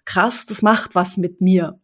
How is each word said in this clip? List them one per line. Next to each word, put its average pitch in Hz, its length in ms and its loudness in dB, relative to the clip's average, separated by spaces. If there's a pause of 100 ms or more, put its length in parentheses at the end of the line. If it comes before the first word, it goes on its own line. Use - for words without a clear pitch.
krass, 214 420 -2
das 214 160 -6
macht 214 340 0
was 185 200 0
mit 175 240 -4
mir. 180 420 2